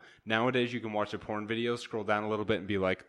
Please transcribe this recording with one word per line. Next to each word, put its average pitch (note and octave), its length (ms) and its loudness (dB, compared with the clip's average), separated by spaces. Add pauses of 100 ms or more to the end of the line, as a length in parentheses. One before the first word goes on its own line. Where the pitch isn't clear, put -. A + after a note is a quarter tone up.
(280)
Nowadays, A#2+ 440 2
you A#2+ 80 -4
can G#2+ 140 -8
watch G#2 220 0
a F#2 40 -4
porn G#2+ 280 -4
video, A#2 280 0
scroll A2 280 -6
down G#2 200 2
a G#2+ 60 -2
little G#2+ 160 0
bit, G2+ 140 2
and F#2 80 -8
be G2+ 100 0
like, F#2 320 2